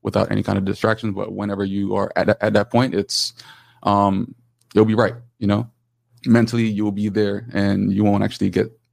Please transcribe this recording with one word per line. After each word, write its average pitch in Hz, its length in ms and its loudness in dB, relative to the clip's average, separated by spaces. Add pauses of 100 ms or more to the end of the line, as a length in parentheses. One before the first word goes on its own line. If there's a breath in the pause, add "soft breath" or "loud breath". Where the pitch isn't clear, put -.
without 101 300 0
any 104 120 -2
kind 98 140 -2
of 98 60 -2
distractions. 110 500 -2
But 98 200 -8
whenever 101 320 -4
you 98 300 -4
are 101 200 -2
at, 98 260 2
at 107 120 0
that 104 180 2
point, 123 240 2
it's, - 380 -4 (500 loud breath)
um, 101 500 2 (400)
you'll 107 120 6
be 110 100 2
right, 110 200 0 (240)
you 107 80 -2
know? 107 220 0 (560)
Mentally, 117 420 2
you 104 180 -2
will 104 80 0
be 104 160 -2
there, 104 440 -2
and 98 380 0
you 104 140 2
won't 101 180 2
actually 101 260 -2
get - 220 -2 (220)